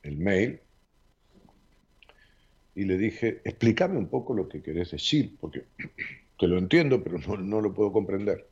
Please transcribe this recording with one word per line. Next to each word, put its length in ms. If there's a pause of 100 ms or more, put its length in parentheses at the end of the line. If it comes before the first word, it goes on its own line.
el 140
mail 420 (2250)
y 100
le 120
dije, 460
"Explícame 540
un 100
poco 260
lo 140
que 140
querés 300
decir, 480
porque 260 (120)
<clears throat> 640
te 80
lo 100
entiendo, 460
pero 140
no, 200
no 240
lo 120
puedo 180
comprender". 600